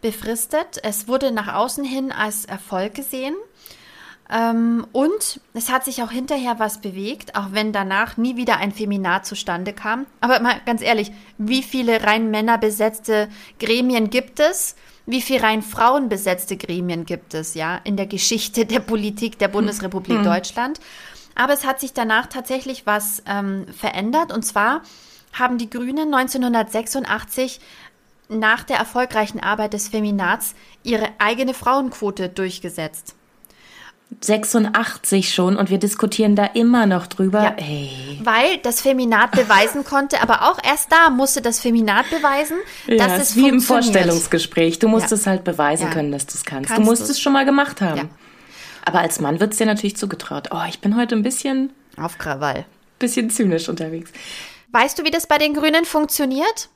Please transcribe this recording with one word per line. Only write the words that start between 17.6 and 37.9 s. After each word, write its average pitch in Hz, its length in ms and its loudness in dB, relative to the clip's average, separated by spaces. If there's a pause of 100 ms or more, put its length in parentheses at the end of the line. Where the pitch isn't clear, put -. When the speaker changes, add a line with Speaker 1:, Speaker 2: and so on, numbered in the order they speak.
Speaker 1:
in 202 120 -2
der 196 100 -2
Geschichte 214 600 -2
der 226 140 0
Politik 214 580 -4
der 202 80 2
Bundesrepublik 202 720 -2
Speaker 2:
Hm. 202 60 2
Speaker 1:
Deutschland? 220 560 -2 (560)
Aber 262 160 2
es 277 120 0
hat 269 140 -2
sich 269 140 -8
danach 226 340 0
tatsächlich 262 600 -8
was, 208 420 -2
ähm, 196 380 -4 (120)
verändert. 240 540 -2
Und 220 120 -4
zwar 233 380 0 (500)
haben 247 260 -2
die 226 120 -6
Grünen 269 400 -4
neunzehnhundertsechsundachtzig 247 1500 -2 (680)
nach 220 360 0
der 269 140 -2
erfolgreichen 226 600 -2
Arbeit 214 360 -2
des 202 120 -4
Feminats 208 680 -2 (260)
ihre 220 280 0 (100)
eigene 240 340 2
Frauenquote 240 760 -2
durchgesetzt. 180 840 -8 (1080)
Speaker 2:
Sechsundachtzig 214 1120 0
schon 185 220 4
und 196 120 2
wir 190 100 2
diskutieren 208 580 2
da 202 100 4
immer 233 400 4
noch 180 220 2
drüber. 190 340 2
Speaker 1:
Ja. 208 140 2
Speaker 2:
Ey. 143 640 -8